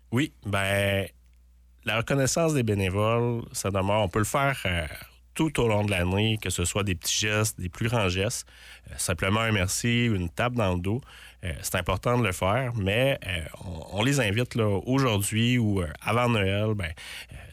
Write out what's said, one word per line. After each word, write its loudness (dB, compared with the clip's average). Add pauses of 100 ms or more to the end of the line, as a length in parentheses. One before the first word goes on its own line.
(120)
Oui, 0 (100)
ben, 2 (800)
la 0
reconnaissance 2
des 2
bénévoles, 2
ça -4
demeure, 2
on 2
peut 0
le 2
faire, 0
euh, -2 (480)
tout 0
au 4
long 2
de 0
l'année, 2
que -4
ce 0
soit 0
des 0
petits -2
gestes, 0
des -6
plus -4
grands 2
gestes, -2 (420)
euh, -14
simplement 0
un 2
merci, 2
une 0
tape -2
dans 2
le 0
dos. -2 (420)
Euh, -6
c'est -4
important 0
de 2
le 2
faire, 0
mais, 2
euh, -4 (240)
on, -8
on 2
les 2
invite, 0
là, 2
aujourd'hui 2
ou, 2
euh, -4 (140)
avant 2
Noël, 2
ben, -4 (400)
euh, -16 (180)